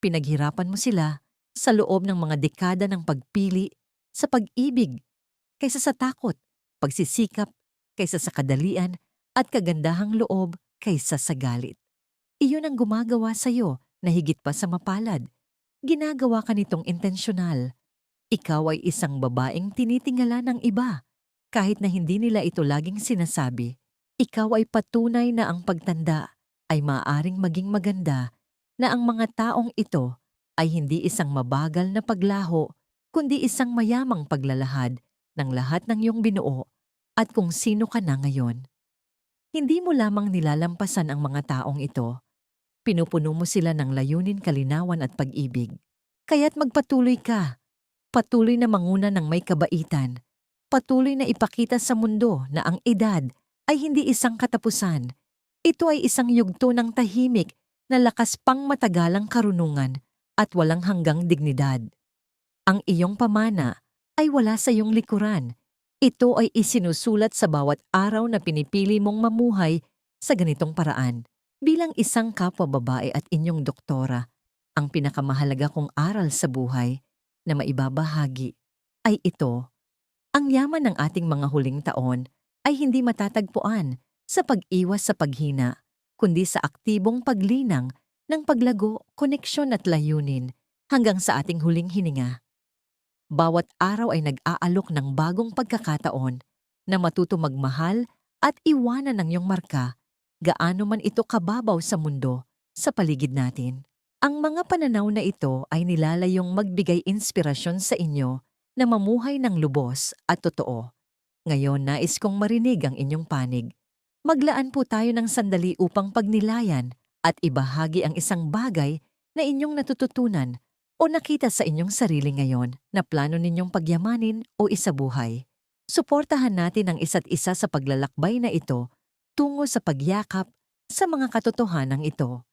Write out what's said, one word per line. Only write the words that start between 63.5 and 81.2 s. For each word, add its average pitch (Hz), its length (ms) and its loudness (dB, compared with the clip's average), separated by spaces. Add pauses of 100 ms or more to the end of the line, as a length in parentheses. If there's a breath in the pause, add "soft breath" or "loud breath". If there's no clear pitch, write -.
ay 311 160 2
wala 226 240 4
sa 247 160 0
iyong 214 240 2
likuran. 202 640 0 (420)
Ito 247 400 6
ay 226 100 4
isinusulat 214 840 2
sa - 80 2
bawat 147 320 2 (160)
araw 214 320 2
na 226 160 0
pinipili 190 560 0
mong 208 240 0
mamuhay 220 640 2 (320)
sa - 160 0
ganitong 160 400 0
paraan. 127 560 -2 (320)
Bilang 320 320 2
isang 226 400 0
kapwa 180 320 0
babae 127 480 -2
at 151 160 0
inyong 160 320 0
doktora, 131 640 -4 (480)
ang 143 160 -2
pinakamahalaga 139 800 0
kong 147 240 -4
aral 170 400 0
sa - 160 -2
buhay 127 560 -2 (400)
na 160 80 -2
maibabahagi 135 1040 -2 (480)
ay 214 160 2
ito. 127 480 -2 (640)
Ang 285 160 2
yaman 277 400 2
ng 175 80 -2
ating 160 320 -2